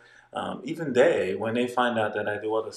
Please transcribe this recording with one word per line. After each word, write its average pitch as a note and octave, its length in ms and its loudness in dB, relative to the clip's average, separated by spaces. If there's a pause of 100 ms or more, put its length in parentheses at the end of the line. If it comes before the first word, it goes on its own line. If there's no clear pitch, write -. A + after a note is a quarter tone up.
(340)
um, - 300 -6
even D#3+ 280 -4
they, A2+ 420 4
when A2 200 -2
they B2 120 2
find A#2+ 320 0
out G#2+ 180 0
that G#2 120 -2
I G#2 100 -2
do G#2+ 160 -2
other A2 220 -2